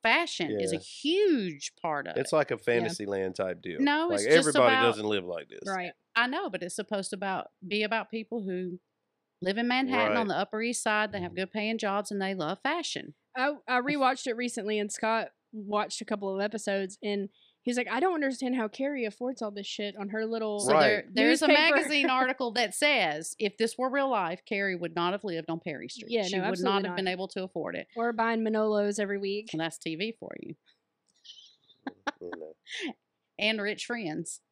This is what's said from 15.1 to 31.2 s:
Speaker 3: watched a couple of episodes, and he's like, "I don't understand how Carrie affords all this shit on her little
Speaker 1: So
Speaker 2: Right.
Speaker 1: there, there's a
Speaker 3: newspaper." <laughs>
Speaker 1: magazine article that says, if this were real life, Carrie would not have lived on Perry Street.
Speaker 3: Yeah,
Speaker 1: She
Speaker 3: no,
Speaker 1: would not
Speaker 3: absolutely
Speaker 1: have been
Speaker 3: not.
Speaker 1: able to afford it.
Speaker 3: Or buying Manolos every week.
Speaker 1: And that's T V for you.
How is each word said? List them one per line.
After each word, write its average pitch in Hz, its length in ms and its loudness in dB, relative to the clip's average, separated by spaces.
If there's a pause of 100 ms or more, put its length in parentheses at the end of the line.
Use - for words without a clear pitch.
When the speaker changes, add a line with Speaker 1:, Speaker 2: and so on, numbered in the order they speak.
Speaker 3:
watched 208 500 -4
a 214 40 -10
couple 196 280 -2
of 196 80 -2
episodes, 202 640 -2
and 202 260 -2 (340)
he's 240 140 0
like, 247 120 0
"I 226 100 0
don't 359 140 4
understand 269 420 0
how 226 140 0
Carrie 269 360 -2
affords 247 360 -6
all 208 100 -4
this 202 160 -10
shit 202 300 -6
on 202 120 -6
her 220 160 -2
little 220 360 -2
Speaker 1:
So 202 100 2
Speaker 2:
Right. 156 100 8
Speaker 1:
there, 208 320 4
there's 302 280 6
a 302 60 4
Speaker 3:
newspaper." 311 280 8
<laughs> - 0 -
Speaker 1:
magazine 285 340 2
article 254 440 2
that 214 200 0
says, 165 640 2
if 202 200 0
this 226 200 0
were 254 120 0
real 269 200 2
life, 185 360 0
Carrie 196 320 0
would 165 180 -4
not 175 160 2
have 196 140 -4
lived 165 240 -4
on 165 100 -2
Perry 151 300 -8
Street. 226 220 -10
Speaker 3:
Yeah, 220 120 2
Speaker 1:
She 190 140 0
Speaker 3:
no, 185 120 0
Speaker 1:
would 190 100 0
not 190 180 2
Speaker 3:
absolutely 202 120 0
Speaker 1:
have 175 60 -4
been 190 100 -2
Speaker 3:
not. 180 60 0
Speaker 1:
able 185 180 -4
to 185 140 -6
afford 160 320 -6
it. - 120 -6 (100)
Speaker 3:
Or 233 160 0
buying 226 280 0
Manolos 214 580 2
every 202 180 -2
week. 202 360 -4
Speaker 1:
And 156 60 -4
that's 160 180 -2
T 160 200 -6
V 220 200 -4
for - 140 -12 (100)
you. - 140 -12 (1700)